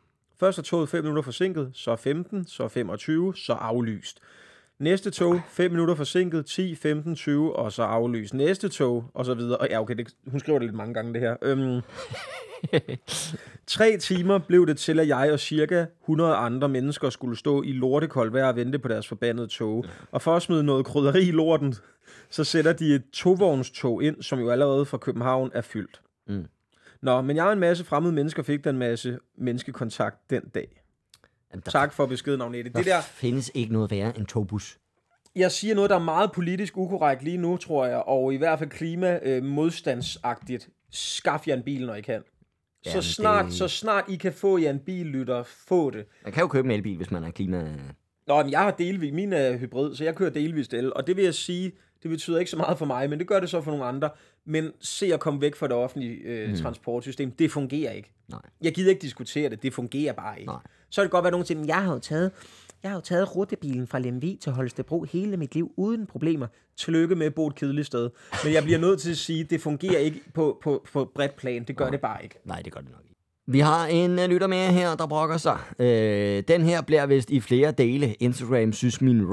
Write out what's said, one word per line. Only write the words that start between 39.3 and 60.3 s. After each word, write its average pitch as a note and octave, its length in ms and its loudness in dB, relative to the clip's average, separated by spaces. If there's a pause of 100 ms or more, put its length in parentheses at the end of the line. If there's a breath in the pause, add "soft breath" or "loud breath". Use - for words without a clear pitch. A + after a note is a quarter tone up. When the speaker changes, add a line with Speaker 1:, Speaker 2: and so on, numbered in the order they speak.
Speaker 1:
modstandsagtigt. C3+ 1200 -4 (220)
Skaf - 580 -4
jer D3 80 2
en B2 60 -4
bil, B2+ 240 -6
når A2+ 80 -8
I G#2 60 -10
kan. G#2+ 220 -6 (600)
Så - 80 -10
Speaker 2:
Jamen, F#3+ 120 0
Speaker 1:
snart, G#3 420 2
Speaker 2:
det F3+ 100 -6
Speaker 1:
så F3+ 140 -2
snart G#3 400 0
I F#3+ 80 -4
kan F3+ 160 -2
få F#3+ 260 2
jer D#3 120 2
en C#3 80 -2
bil, F3+ 280 -6
lytter, B2+ 360 -4 (260)
få E3 220 4
det. G#2+ 140 -10 (200 soft breath)
Speaker 2:
Man G2+ 80 -10
kan C3+ 80 0
jo F3+ 80 4
købe C3 180 2
en C3 40 2
elbil, G#2 260 0
hvis F2 140 -6
man E2+ 140 -4
er E2 60 -8
klima- F2+ 340 -4 (600)
Speaker 1:
Nå, D3 160 4
men C#3+ 100 -2
jeg C#3+ 80 4
har G3+ 100 4
delvis, F3 420 -2
min F#3+ 200 -2
er C3+ 240 2
hybrid, C3 380 -4
så C#3+ 100 -6
jeg D#3+ 100 0
kører F3 160 2
delvist D3+ 440 -2
el, B2 200 -2
og C#3 120 -2
det F3+ 100 0
vil G3 80 2
jeg E3+ 100 2
sige, F3+ 380 -4 (300 soft breath)
det E3 80 -6
betyder E3 280 -2
ikke F3+ 120 -2
så F3 60 -6
meget D#3+ 220 0
for D#3 80 -4
mig, C3+ 240 -2
men D3+ 80 -4
det F3 80 -4
gør G3 140 4
det F3+ 100 -4
så F3 100 -2
for D3+ 100 -6
nogle D3 140 -4
andre. C#3 260 -2 (360 soft breath)
Men D#3 240 -2 (100)
se - 340 0
at C#3+ 60 0
komme C#3+ 200 -2
væk D3 160 0
fra D3+ 120 -4
det B2 80 0
offentlige, B2 380 -4 (100)
øh, A2 260 -6
Speaker 2:
Mm. G2+ 60 -2
Speaker 1:
transportsystem. A#2+ 760 -4
Det D3+ 200 2
fungerer C#3 420 -4
ikke. G2+ 200 -16 (160)
Speaker 2:
Nej. - 120 -16 (220)
Speaker 1:
Jeg D#3+ 120 0
gider F#3 160 4
ikke F#3+ 120 2
diskutere D3 480 -4
det. A2 120 -12
Det C3+ 120 -4
fungerer C3+ 380 -4
bare G2+ 280 -12